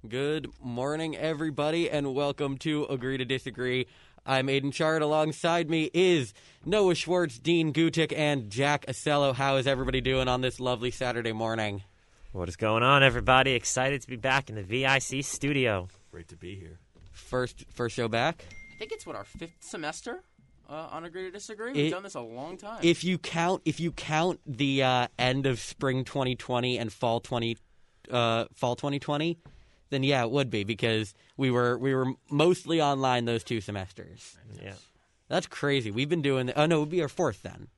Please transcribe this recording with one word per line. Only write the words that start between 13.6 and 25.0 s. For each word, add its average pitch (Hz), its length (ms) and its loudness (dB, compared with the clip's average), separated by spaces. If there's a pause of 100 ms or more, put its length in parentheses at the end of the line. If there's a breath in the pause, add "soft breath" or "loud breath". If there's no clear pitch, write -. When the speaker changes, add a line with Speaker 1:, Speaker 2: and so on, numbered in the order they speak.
Speaker 2:
to - 60 -20
be 127 80 -12
back 131 340 0
in 110 60 -10
the 104 80 -8
V 123 240 -2
I 135 100 4
C 131 240 -4
studio. 127 680 0 (240)
Speaker 3:
Great 85 180 -16
to 90 60 -20
be 87 200 -14
here. 82 240 -16 (320)
Speaker 1:
First, - 580 -4
first 120 260 -4
show 117 120 0
back? 120 380 0 (280)
Speaker 4:
I - 60 -20
think 440 140 -10
it's, 427 120 -14
what, 165 100 -10
our - 100 -10
fifth 165 360 -14
semester, 240 640 -10 (440)
uh, 156 240 -12
on 165 140 -10
Agree 180 200 -10
to 180 60 -10
Disagree? 220 420 -10
We've 147 120 2
Speaker 1:
It, 165 60 0
Speaker 4:
done 180 100 -6
this 196 140 -14
a 131 60 -8
long 127 360 -12
time. 214 240 -12
Speaker 1:
if 165 220 4
you 180 160 2
count, 175 460 0
if 151 140 -2
you 165 120 -2
count 160 560 0
the, 135 340 0
uh, 127 260 4 (120)